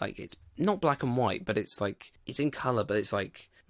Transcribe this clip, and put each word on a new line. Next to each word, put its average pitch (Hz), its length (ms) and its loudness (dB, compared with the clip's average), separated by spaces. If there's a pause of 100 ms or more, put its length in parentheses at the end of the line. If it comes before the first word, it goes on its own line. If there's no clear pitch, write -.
like, - 160 -4
it's - 180 -10 (220)
not 190 240 2
black 143 200 2
and 123 140 2
white, 98 300 2
but 107 100 2
it's, - 240 -2
like, - 320 -4 (140)
it's - 120 -4
in 143 120 2
colour, 123 340 0
but 104 140 2
it's, 101 120 0
like, - 380 -4 (220)